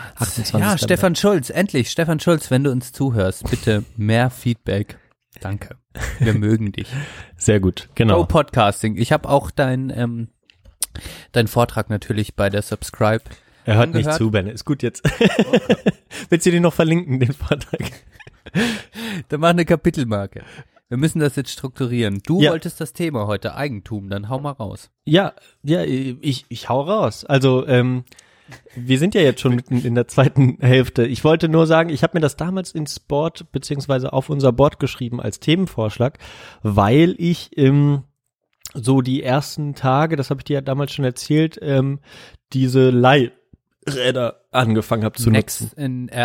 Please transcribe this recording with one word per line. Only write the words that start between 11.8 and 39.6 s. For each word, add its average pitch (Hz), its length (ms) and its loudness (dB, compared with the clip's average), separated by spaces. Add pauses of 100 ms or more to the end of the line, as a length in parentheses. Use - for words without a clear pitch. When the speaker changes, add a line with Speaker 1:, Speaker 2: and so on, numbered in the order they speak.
Speaker 2:
natürlich 104 460 -4
bei 101 140 0
der 104 120 -2
Subscribe - 600 -2 (400)
Speaker 1:
Er 110 120 2
hört 117 180 6
nicht 117 120 0
Speaker 2:
angehört. 156 120 0
Speaker 1:
zu, 110 120 0
Benne. 104 220 0
Ist - 140 -16
gut 143 160 -4
jetzt. - 240 -6
<laughs> 143 40 2
Speaker 2:
Okay. - 840 2 (360)
Speaker 1:
Willst 170 180 0
du 180 40 6
den 170 120 4
noch 170 120 4
verlinken, 160 460 0
den 127 120 2
Vortrag? - 580 -6 (1400)
Speaker 2:
Dann 147 120 -6
mach 170 100 4
eine 175 140 2
Kapitelmarke. 131 800 -2 (460)
Wir 123 100 -6
müssen 160 200 0
das 147 180 2
jetzt 135 140 -6
strukturieren. 120 760 -4
Du 170 160 0
Speaker 1:
Ja. 156 120 6
Speaker 2:
wolltest 160 280 -8
das 156 120 -10
Thema 147 340 -4
heute, 101 300 -6
Eigentum, 110 540 -8
dann 104 180 -8
hau 131 100 -6
mal 143 140 -8
raus. 101 380 -14 (140)
Speaker 1:
Ja, 165 280 2 (300)
ja, 165 200 0
ich, 131 640 -4
ich - 200 -12
hau 127 140 0
raus. 170 420 -4
Also, 131 420 2
ähm, 127 380 2 (720)
wir 127 220 0
sind 175 160 0
ja 202 80 4
jetzt 131 180 2
schon 123 140 2
mitten 123 260 -2
in 117 140 -2
der 120 120 2
zweiten 127 540 4
Hälfte. 127 460 4
Ich 120 180 -4
wollte 160 240 4
nur 160 180 4
sagen, 165 220 2
ich 151 140 -4
hab 254 100 0
mir 170 80 -2
das 151 160 0
damals 185 360 -8
ins 151 280 -8
Board, 160 520 -6
beziehungsweise 135 600 -4
auf 135 160 -2
unser 139 240 4
Board 139 260 4
geschrieben 120 420 -6
als - 200 -8
Themenvorschlag, 139 800 0 (440)
weil 110 560 4
ich, - 380 -2
ähm, 143 480 4 (720)
so 131 260 2
die 127 220 -2
ersten 143 520 -4